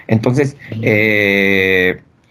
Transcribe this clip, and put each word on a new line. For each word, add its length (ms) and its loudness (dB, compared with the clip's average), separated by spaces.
Entonces, 500 0
eh, 1200 0